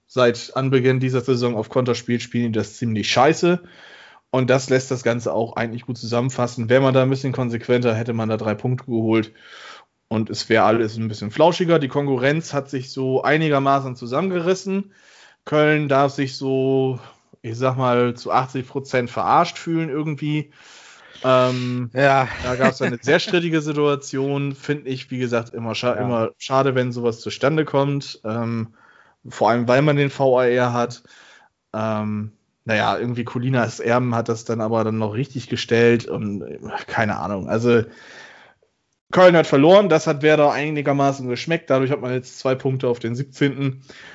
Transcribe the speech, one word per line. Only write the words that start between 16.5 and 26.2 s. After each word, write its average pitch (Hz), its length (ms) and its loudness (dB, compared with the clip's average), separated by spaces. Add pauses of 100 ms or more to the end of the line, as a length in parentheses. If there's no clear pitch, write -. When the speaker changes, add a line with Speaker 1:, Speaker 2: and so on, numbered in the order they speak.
Speaker 1:
ich 113 140 -10
sag 127 200 0
mal, 123 380 2
zu - 160 -10
achtzig 127 360 -2
Prozent 131 440 -4
verarscht 123 480 0
fühlen 165 320 -4
irgendwie. 151 600 -4 (720)
Ähm, 127 680 0
Speaker 2:
Ja. 135 340 4 (160)
Speaker 1:
da 123 120 -4
gab's - 260 0
eine 123 220 -4
sehr 156 180 2
strittige 170 400 0
Situation, 143 920 -2
finde 143 340 -6
ich, 131 220 -8
wie 127 80 -8
gesagt, 117 340 -2
immer 113 220 -6
scha-, 123 220 -2
Speaker 2:
Ja. 107 60 -4
Speaker 1:
immer 113 360 0